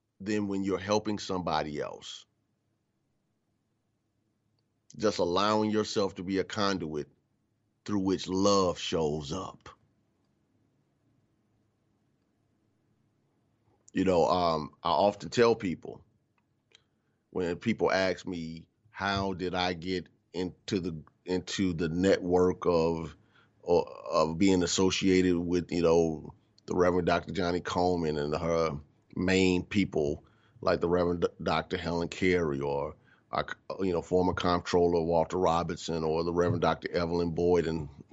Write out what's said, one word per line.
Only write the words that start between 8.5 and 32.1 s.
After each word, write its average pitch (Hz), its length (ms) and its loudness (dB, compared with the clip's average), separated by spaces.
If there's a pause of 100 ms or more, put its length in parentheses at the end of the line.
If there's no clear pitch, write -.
shows 78 540 -2
up. - 380 -10 (4000)
You 92 120 2
know, 87 200 4
um, 82 460 0 (120)
I 82 60 -2
often 90 400 0
tell 117 260 4
people 78 460 -8 (1300)
when 87 260 -4
people 92 340 0
ask 92 340 0
me, 82 400 -10 (240)
"How 98 440 -4
did 90 200 -6
I 92 200 0
get 90 340 -6 (260)
into 90 460 -4
the, 87 160 -6 (300)
into 90 480 -2
the 82 160 -2
network 90 760 2
of, 82 500 0 (520)
of, 85 160 4 (260)
of 80 280 2
being 95 260 4
associated 92 760 2
with, 87 360 -2
you 87 80 0
know, 82 520 2 (340)
the 87 80 -4
Reverend 90 320 2
Doctor 85 260 0
Johnnie 87 260 0
Colemon 85 580 0
and 73 160 -2
her 82 380 0 (460)
main 92 460 2
people 78 600 0 (380)
like 90 180 0
the 85 80 0
Reverend 87 340 2
D-, 92 60 2 (160)
Doctor 80 320 -2
Helen 85 320 -2
Carey 85 540 0